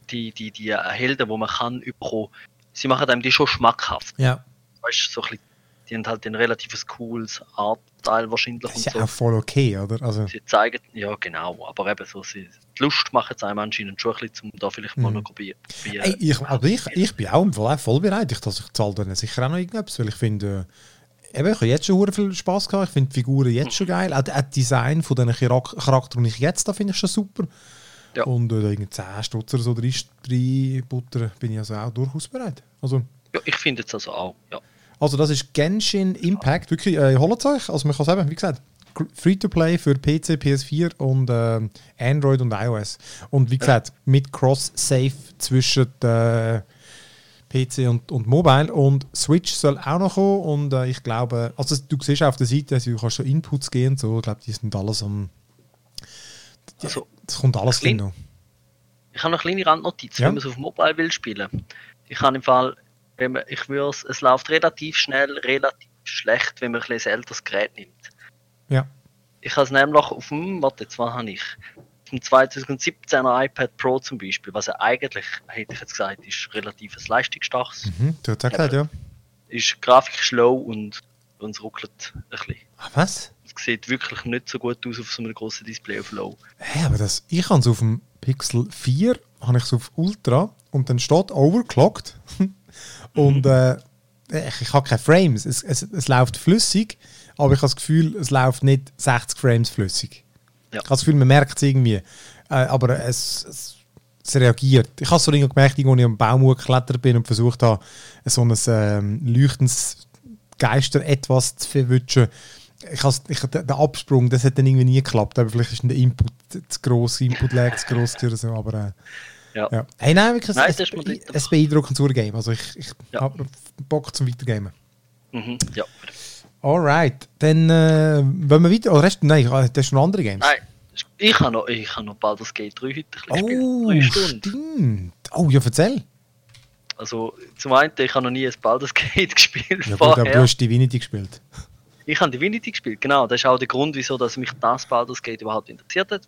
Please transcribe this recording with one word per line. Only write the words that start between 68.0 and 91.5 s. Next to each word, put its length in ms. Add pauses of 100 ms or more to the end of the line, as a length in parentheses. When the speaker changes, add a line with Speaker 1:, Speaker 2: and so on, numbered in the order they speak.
Speaker 2:
Ja. 180 (540)
Speaker 1:
Ich 160
habe 80
es 60
nämlich 340
auf 240
dem, 340
warte, 220
jetzt, 140
was 140
habe 180
ich? 120 (340)
Auf 340
dem 120
zweitausendsiebzehner 1200
iPad 320
Pro 220
zum 200
Beispiel, 360
was 120
ja 140
eigentlich, 460 (220)
hätte 260
ich 60
jetzt 120
gesagt, 340
ist 280
relativ 420
ein 100
leistungsstarkes 800 (120)
Speaker 2:
Mhm, 240
du 100
hast 100
ja 60
gesagt, 80
Speaker 1:
Tablet. 160
Speaker 2:
ja. 160 (600)
Speaker 1:
Ist 340
grafisch 500
low 220
und, 460 (380)
und 120
es 120
ruckelt 520
ein 160
bisschen. 260 (220)
Speaker 2:
Ah, 160
was? 380 (120)
Speaker 1:
Es 200
sieht 240
wirklich 360
nicht 240
so 100
gut 280
aus 140
auf 120
so 100
einem 120
grossen 320
Display 340
auf 120
low. 240 (220)
Speaker 2:
Hä, 260
aber 140
das, 300
ich 220
habe 100
es 60
auf 140
dem 200 (200)
Pixel 500
vier, 480 (220)
habe 180
ich 60
es 80
auf 240
Ultra 580 (160)
und 200
dann 80
steht 320
overclocked 840 (220)